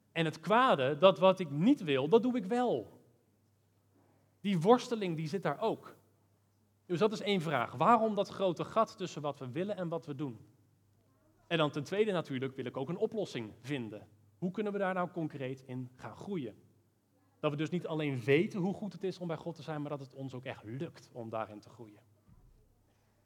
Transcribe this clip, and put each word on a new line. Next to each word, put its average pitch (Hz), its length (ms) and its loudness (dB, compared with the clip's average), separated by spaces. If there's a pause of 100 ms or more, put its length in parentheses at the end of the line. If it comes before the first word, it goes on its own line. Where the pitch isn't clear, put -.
(120)
En 165 140 2
het 156 140 -4
kwade, 175 580 4
dat 185 220 8
wat 185 200 6
ik 180 100 -2
niet 196 340 4
wil, 139 240 2
dat 202 160 8
doe 247 120 0
ik 196 100 -2
wel." 190 560 -2 (1400)
Die 190 180 0
worsteling, 208 580 4
die 160 100 -4
zit 170 160 -4
daar 147 160 -2
ook. 208 360 -4 (880)
Dus 175 140 -2
dat 208 120 4
is 208 100 -6
één 202 200 2
vraag. 139 300 0
Waarom 214 440 4
dat 190 140 0
grote 180 340 -2
gat 220 340 0
tussen 165 240 -8
wat 143 180 -6
we 131 120 -8
willen 185 260 -4
en 180 100 -6
wat 165 180 -6
we 147 100 -8
doen? 131 240 -8 (1080)
En 170 100 0
dan 151 140 4
ten 151 120 -4
tweede 208 280 -2
natuurlijk 135 440 -2
wil 123 100 -6
ik 123 120 -6
ook 135 120 -6
een 175 80 -4
oplossing 180 640 -4
vinden. 113 480 -8 (300)
Hoe 180 140 -4
kunnen 208 220 -4
we 202 60 -2
daar 185 140 0
nou 180 160 -2
concreet 135 560 -6
in 127 300 -8
gaan 110 200 -14
groeien? 143 400 -8 (880)
Dat 151 80 2
we 147 60 -6
dus 156 120 -2
niet 175 180 -4
alleen 151 320 -2
weten 147 400 4
hoe 185 140 0
goed 196 200 -8
het 170 100 -12
is 185 160 -4
om 180 80 -8
bij 165 100 -4
God 165 180 -8
te - 60 -18
zijn, 151 200 -6
maar 147 80 -6
dat 147 100 -6
het 135 140 -16
ons 135 200 -10
ook 127 100 -12
echt 127 200 -10
lukt 131 480 -10
om 117 180 -10
daarin 107 300 -6
te 104 100 -20
groeien. 107 300 -20 (1300)